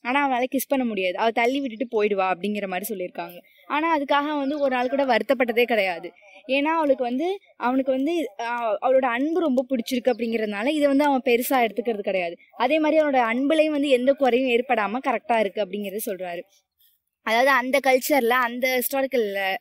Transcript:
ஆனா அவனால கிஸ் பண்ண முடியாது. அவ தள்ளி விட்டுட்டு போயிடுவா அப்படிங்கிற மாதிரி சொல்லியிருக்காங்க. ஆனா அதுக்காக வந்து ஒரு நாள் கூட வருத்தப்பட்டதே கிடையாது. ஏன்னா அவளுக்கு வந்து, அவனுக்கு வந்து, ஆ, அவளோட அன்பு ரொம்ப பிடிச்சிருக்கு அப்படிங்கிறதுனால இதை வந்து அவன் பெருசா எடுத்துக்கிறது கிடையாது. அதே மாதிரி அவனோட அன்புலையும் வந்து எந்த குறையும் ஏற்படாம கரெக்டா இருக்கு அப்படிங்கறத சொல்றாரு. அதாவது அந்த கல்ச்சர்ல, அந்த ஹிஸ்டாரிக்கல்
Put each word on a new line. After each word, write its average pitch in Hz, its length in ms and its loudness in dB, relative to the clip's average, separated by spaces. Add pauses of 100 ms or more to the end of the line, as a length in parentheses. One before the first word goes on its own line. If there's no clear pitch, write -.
ஆனா 254 180 -2
அவனால 262 240 0
கிஸ் 262 280 -4
பண்ண 262 120 0
முடியாது. 190 340 -2
அவ 226 120 2
தள்ளி 247 300 0
விட்டுட்டு 240 300 -6
போயிடுவா 202 380 0
அப்படிங்கிற 202 380 -4
மாதிரி 185 220 -6
சொல்லியிருக்காங்க. 175 500 -10 (280)
ஆனா 311 320 0
அதுக்காக 285 400 0
வந்து 285 200 -4
ஒரு 277 160 0
நாள் 247 180 -2
கூட 277 120 0
வருத்தப்பட்டதே 240 600 2
கிடையாது. 190 460 0 (380)
ஏன்னா 285 260 0
அவளுக்கு 277 300 2
வந்து, 262 240 -2 (280)
அவனுக்கு 262 360 0
வந்து, 277 220 0 (260)
ஆ, 233 100 -6 (300)
அவளோட 262 280 4
அன்பு 294 320 0
ரொம்ப 269 280 0
பிடிச்சிருக்கு 247 440 -2
அப்படிங்கிறதுனால 220 540 -4
இதை 294 200 0
வந்து 277 180 4
அவன் 269 200 0
பெருசா 247 340 0
எடுத்துக்கிறது 220 420 -2
கிடையாது. 185 360 -4 (200)
அதே 262 220 2
மாதிரி 311 240 4
அவனோட 269 240 2
அன்புலையும் 285 500 2
வந்து 285 120 0
எந்த 254 240 4
குறையும் 262 380 2
ஏற்படாம 233 560 0
கரெக்டா 233 320 -2
இருக்கு 208 240 -2
அப்படிங்கறத 202 440 -6
சொல்றாரு. 180 360 -8 (840)
அதாவது 233 240 4
அந்த 262 320 2
கல்ச்சர்ல, 254 640 4
அந்த 240 300 -4
ஹிஸ்டாரிக்கல் 262 520 0 (340)